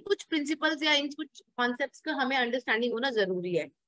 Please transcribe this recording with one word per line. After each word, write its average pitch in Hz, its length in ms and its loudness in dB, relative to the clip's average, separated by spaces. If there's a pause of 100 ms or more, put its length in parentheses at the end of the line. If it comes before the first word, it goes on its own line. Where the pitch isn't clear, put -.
कुछ 403 180 0
principles 302 580 0
या 302 100 4
इन 285 160 2
कुछ - 340 -10 (140)
concepts 247 440 -2
का 311 120 -4
हमें 269 240 0
understanding 240 560 0
होना 247 180 -2
जरूरी 185 460 0
है। 151 120 0 (200)